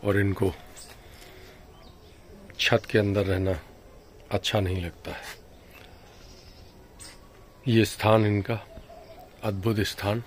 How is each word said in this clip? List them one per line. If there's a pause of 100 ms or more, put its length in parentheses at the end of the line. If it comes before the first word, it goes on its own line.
और
इनको (2000)
छत
के
अंदर
रहना (720)
अच्छा
नहीं
लगता
है। (2250)
ये
स्थान
इनका (840)
अद्भुत
स्थान